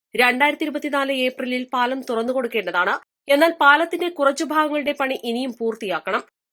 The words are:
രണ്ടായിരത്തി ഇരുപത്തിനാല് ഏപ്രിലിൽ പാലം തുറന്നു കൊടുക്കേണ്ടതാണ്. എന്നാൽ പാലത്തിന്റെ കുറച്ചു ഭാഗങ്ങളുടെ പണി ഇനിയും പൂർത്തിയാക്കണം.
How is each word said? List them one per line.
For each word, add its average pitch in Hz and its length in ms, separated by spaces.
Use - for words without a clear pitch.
രണ്ടായിരത്തി 254 460
ഇരുപത്തിനാല് 277 500
ഏപ്രിലിൽ 254 600
പാലം 254 280
തുറന്നു 240 320
കൊടുക്കേണ്ടതാണ്. 208 680
എന്നാൽ 311 320
പാലത്തിന്റെ 330 480
കുറച്ചു 285 360
ഭാഗങ്ങളുടെ 294 560
പണി 262 240
ഇനിയും 240 340
പൂർത്തിയാക്കണം. 220 680